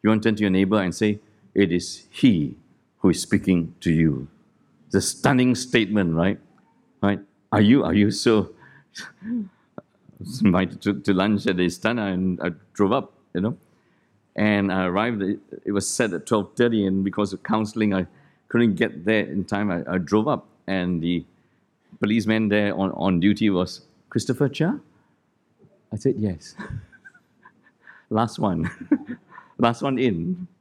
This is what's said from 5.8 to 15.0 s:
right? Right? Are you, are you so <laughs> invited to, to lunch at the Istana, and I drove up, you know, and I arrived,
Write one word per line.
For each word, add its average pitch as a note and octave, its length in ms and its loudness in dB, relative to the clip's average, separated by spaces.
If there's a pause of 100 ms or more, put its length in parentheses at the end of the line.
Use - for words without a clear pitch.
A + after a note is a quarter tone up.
right? F2 240 0 (600)
Right? G2+ 180 0 (320)
Are G#2 80 2
you, A2+ 240 6
are E2 100 -2
you G#2 180 4
so G#2+ 400 2 (420)
<laughs> - 1500 -12
invited F#2 400 2
to, G2+ 200 -2
to G2+ 120 0
lunch G2+ 340 2
at F#2 100 0
the F2+ 80 4
Istana, G#2 480 -2
and F#2 280 -2
I F2 100 -2 (220)
drove G2+ 200 2
up, - 180 -2 (220)
you F2+ 80 -4
know, A#2+ 160 -4 (800)
and G2+ 360 0
I F#2 140 0
arrived, G2+ 360 -2